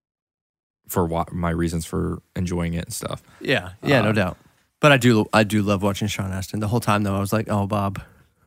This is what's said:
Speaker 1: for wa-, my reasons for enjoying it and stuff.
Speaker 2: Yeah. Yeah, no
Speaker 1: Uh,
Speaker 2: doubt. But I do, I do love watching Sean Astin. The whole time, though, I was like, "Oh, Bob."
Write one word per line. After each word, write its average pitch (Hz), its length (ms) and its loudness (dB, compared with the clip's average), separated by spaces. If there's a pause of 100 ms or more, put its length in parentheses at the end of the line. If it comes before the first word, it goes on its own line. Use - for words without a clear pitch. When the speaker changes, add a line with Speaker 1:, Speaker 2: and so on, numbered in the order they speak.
(880)
Speaker 1:
for - 180 0
wa-, 82 280 0
my 85 180 -2
reasons 82 340 -2
for 85 380 -4 (140)
enjoying 87 380 -2
it 85 100 -4
and - 100 -14
stuff. - 280 -8 (180)
Speaker 2:
Yeah. 92 300 -2 (120)
Yeah, 135 200 2
no 104 80 2
Speaker 1:
Uh, - 20 2
Speaker 2:
doubt. 95 240 -2 (440)
But 147 120 6
I 135 60 6
do, 113 340 4
I 110 100 6
do 107 200 2
love 98 200 0
watching 101 240 0
Sean 95 240 -4
Astin. 95 300 -6
The 104 80 -2
whole 117 120 0
time, 104 220 2
though, 98 140 0
I 98 40 0
was 98 120 -4
like, 110 160 0
"Oh, 101 180 0
Bob." 98 340 -2 (460)